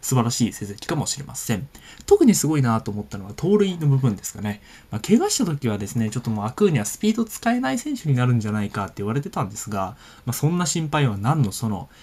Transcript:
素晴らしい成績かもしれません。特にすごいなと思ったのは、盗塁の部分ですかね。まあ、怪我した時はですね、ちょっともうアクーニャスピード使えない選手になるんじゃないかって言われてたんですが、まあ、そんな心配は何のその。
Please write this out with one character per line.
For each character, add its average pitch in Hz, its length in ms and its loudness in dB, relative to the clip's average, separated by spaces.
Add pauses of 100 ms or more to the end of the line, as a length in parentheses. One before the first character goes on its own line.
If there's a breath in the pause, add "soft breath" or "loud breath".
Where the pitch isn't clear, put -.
素 - 140 0
晴 123 60 6
ら 117 80 2
し 117 180 2
い - 40 -6
成 - 140 -10
績 101 200 -12
か 170 80 -2
も 139 120 -2
し - 120 -4
れ 139 60 -10
ま 120 100 -16
せ - 200 -4
ん。 101 120 -4 (380 loud breath)
特 392 220 6
に 208 80 8
す - 120 0
ご 151 120 2
い 135 40 4
な 117 200 2
と - 80 -8
思 101 100 -6
っ 101 60 -8
た - 100 -12
の 95 80 -10
は、 98 100 -14
盗 196 220 2
塁 190 220 2
の 156 80 0
部 139 100 4
分 127 180 2
で 92 100 -12
す - 100 -10
か - 80 -10
ね。 104 180 -4 (300 loud breath)
ま 107 80 -6
あ、 - 20 -10
怪 202 160 4
我 392 140 4
し - 80 0
た 233 80 0
時 143 220 -2
は 104 100 0
で 98 80 -6
す 98 100 -6
ね、 110 140 0
ち - 80 -6
ょ - 20 -6
っ - 20 -8
と - 60 -6
も 107 140 -2
う - 20 -4
ア 113 60 -4
ク 208 160 2
ー 190 40 6
ニ 147 80 2
ャ 104 60 -2
ス - 140 -8
ピ 214 140 2
ー 220 40 0
ド 233 80 0
使 - 260 -4
え 247 100 2
な 262 120 -2
い 262 60 -2
選 294 180 -6
手 156 140 -2
に 135 40 4
な 123 120 4
る 123 80 4
ん 117 60 4
じ 104 80 -2
ゃ 104 40 -2
な 107 100 0
い 101 60 -2
か 101 160 -4
っ - 40 -6
て - 100 -18
言 101 80 -4
わ 110 80 -2
れ 143 80 -2
て 185 80 -8
た 160 120 -4
ん 101 60 -4
で 104 80 -12
す - 140 -10
が、 95 260 -4 (300 loud breath)
ま 120 60 -2
あ、 - 20 -
そ 143 140 2
ん 175 100 0
な 180 80 0
心 160 240 -2
配 147 180 2
は 104 80 -2
何 127 240 2
の 107 100 2
そ 110 200 -4
の。 98 180 -6 (140 soft breath)